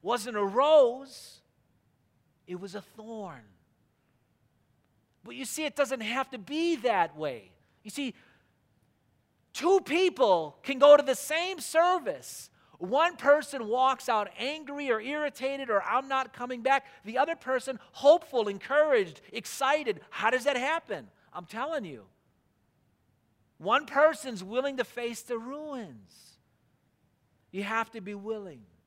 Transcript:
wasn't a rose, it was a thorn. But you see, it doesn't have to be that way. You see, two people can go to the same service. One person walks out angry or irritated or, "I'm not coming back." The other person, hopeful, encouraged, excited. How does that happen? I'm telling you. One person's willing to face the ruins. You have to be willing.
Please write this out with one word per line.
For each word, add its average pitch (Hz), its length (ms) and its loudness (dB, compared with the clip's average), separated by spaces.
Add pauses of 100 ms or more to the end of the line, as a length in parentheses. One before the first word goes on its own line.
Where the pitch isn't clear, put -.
wasn't 220 360 -4
a 208 80 0
rose, 262 960 4 (1040)
it 180 100 -10
was 185 160 -14
a 208 60 -10
thorn. 208 640 -14 (1800)
But 240 140 -16
you 262 80 -10
see, 311 200 -8
it 294 120 -6
doesn't 262 240 0
have 240 300 -4
to 254 80 -12
be 311 380 -2
that 196 380 0
way. 123 380 -8 (320)
You 214 60 -16
see, 269 240 -8 (1400)
two 359 300 2
people 240 800 2
can 269 160 -2
go 294 160 12
to 285 60 6
the 254 120 0
same 339 460 -4
service. 302 880 -2 (300)
One 269 380 0
person 285 520 2
walks 254 400 0
out 214 280 0
angry 285 540 -6
or 220 100 0
irritated 269 680 -6
or, 208 140 2
"I'm 254 240 -2
not 269 240 -4
coming 247 300 -10
back." 269 220 2 (200)
The 226 140 -6
other 320 180 0
person, 254 420 -4 (140)
hopeful, 269 560 4
encouraged, 220 720 2 (100)
excited. 262 800 -2
How 214 200 0
does 247 120 0
that 269 140 0
happen? 247 520 -4 (240)
I'm 170 140 -12
telling 269 380 -8
you. 117 240 -14 (1500)
One 240 280 0
person's 269 560 2
willing 254 360 -4
to 240 60 0
face 240 380 -10
the 240 160 -8
ruins. 240 920 -14 (1200)
You 190 100 -6
have 220 300 -4
to 226 80 -12
be 202 140 -12
willing. 196 480 -12 (240)